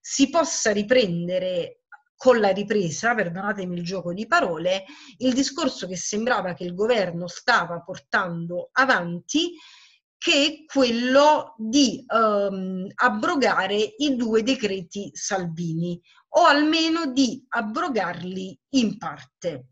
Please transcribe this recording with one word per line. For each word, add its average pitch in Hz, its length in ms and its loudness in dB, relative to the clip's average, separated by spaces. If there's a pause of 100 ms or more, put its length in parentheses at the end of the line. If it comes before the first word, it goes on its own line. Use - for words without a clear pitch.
si - 280 0
possa 285 420 0
riprendere 185 1120 0 (320)
con 240 260 4
la 196 80 4
ripresa, 202 640 0
perdonatemi 190 640 -4
il 175 60 -6
gioco 175 300 -6
di 214 140 -8
parole, 190 560 0 (360)
il 254 140 2
discorso 269 540 -2
che 180 80 -8
sembrava 208 600 -2
che 175 100 -10
il 175 80 -8
governo 180 540 0
stava 170 540 -2
portando 175 920 -6
avanti, 247 800 0 (640)
che 294 280 2
è 302 200 -6
quello 262 920 4
di, 220 480 2
ehm, 196 880 0
abrogare 214 1040 0
i 285 200 0
due 226 260 2
decreti 202 720 -4
Salvini, 175 840 -4 (360)
o 339 100 6
almeno 320 680 2
di 247 340 0
abrogarli 190 1120 -6 (120)
in 233 260 0
parte. 147 760 -10